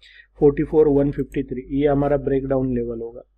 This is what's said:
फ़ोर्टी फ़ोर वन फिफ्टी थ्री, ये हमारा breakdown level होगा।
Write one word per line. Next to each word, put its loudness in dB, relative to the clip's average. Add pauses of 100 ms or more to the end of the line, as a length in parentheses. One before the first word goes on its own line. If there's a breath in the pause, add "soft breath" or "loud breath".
(400 loud breath)
फ़ोर्टी 4
फ़ोर 4
वन 2
फिफ्टी -6
थ्री, -6
ये 4
हमारा 2
breakdown -2
level -6
होगा। -14 (160)